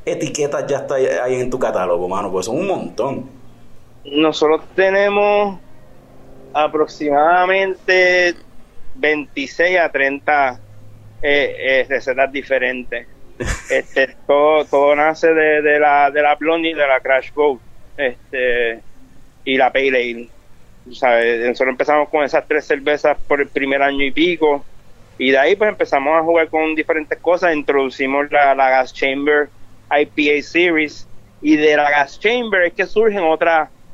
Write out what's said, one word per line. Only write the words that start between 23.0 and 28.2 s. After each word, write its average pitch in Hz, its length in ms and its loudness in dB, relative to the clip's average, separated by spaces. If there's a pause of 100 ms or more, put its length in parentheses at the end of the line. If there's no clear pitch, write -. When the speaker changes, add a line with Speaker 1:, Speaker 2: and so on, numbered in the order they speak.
Speaker 2:
por 143 140 0
el 135 80 -2
primer 135 320 -2
año 139 240 0
y 139 60 0
pico, 156 520 0 (540)
y 131 140 0
de 135 80 4
ahí, 160 180 4
pues, 214 140 0
empezamos 151 440 0
a 165 80 2
jugar 165 260 2
con 156 260 -2
diferentes 156 460 -4
cosas. 175 340 0
Introducimos 139 760 -2